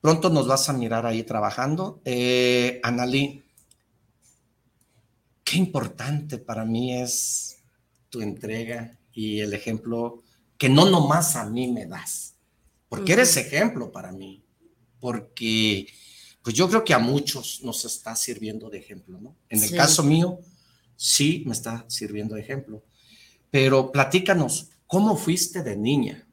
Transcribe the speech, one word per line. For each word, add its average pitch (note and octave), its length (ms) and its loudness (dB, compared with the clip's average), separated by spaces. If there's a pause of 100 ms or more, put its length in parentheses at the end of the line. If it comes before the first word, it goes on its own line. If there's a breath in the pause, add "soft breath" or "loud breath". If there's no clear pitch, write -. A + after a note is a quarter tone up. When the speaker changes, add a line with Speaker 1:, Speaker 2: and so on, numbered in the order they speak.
Speaker 1:
Pronto E3 300 4
nos C#3+ 160 4
vas C3+ 220 2
a D3 40 -2
mirar A2+ 320 -2
ahí A2+ 180 -2
trabajando. B2+ 800 -4
Eh, B2 800 2
Analí, B2 600 -2 (2000)
qué - 140 -2
importante C#3+ 800 -4
para A2 260 -8
mí B2 320 -2
es - 640 -6 (500)
tu A#2+ 140 -10
entrega A2+ 760 -8 (140)
y G#2+ 280 -4
el G#2 120 -4
ejemplo A#2 680 -6 (340 soft breath)
que C3 120 2
no D#3 200 8
nomás D#3 480 4
a A2+ 80 -6
mí A#2+ 240 -4
me A2+ 180 -4
das, - 480 -12 (540)
porque F#3 260 0
eres B3 220 6
Speaker 2:
Ujú. - 40 0
Speaker 1:
ejemplo C#3+ 520 -2
para F#2 200 -16
mí, F#2+ 300 -16 (580)
porque, A2 840 0 (560 loud breath)
pues, A#2 120 -4
yo F3 140 4
creo A3 160 4
que - 100 2
a B2+ 40 6
muchos C3+ 640 -2
nos A#2+ 220 -8
está A2+ 320 -10
sirviendo G#2+ 520 -8
de G2+ 100 -14
ejemplo, F#2 420 -20
¿no? A#2+ 160 -20 (120)
En G#2+ 140 0
el G#2 60 0
Speaker 2:
Sí. F3 80 -4
Speaker 1:
caso E3 260 4
mío, E3 360 4 (580 soft breath)
sí D3+ 500 0
me B2 60 -4
está A#2 360 -8
sirviendo G#2 460 -8
de G#2+ 80 -10
ejemplo. C3+ 400 -12 (680 soft breath)
Pero C3+ 400 4
platícanos, D3+ 760 2 (180)
¿cómo G3+ 300 2
fuiste F3+ 460 -2
de G#2+ 140 -6
niña? A#2 560 -2